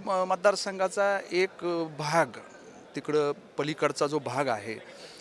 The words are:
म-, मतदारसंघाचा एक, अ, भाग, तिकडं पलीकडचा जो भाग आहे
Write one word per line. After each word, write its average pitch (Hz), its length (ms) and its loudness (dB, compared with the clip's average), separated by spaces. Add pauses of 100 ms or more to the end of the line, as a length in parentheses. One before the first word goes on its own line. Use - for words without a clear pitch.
म-, 190 240 0
मतदारसंघाचा 190 920 2 (140)
एक, 180 320 0
अ, 170 200 0 (140)
भाग, 151 280 4 (720)
तिकडं 147 360 0 (260)
पलीकडचा 147 480 0
जो 147 120 -2
भाग 131 300 -2
आहे 107 260 -2 (460)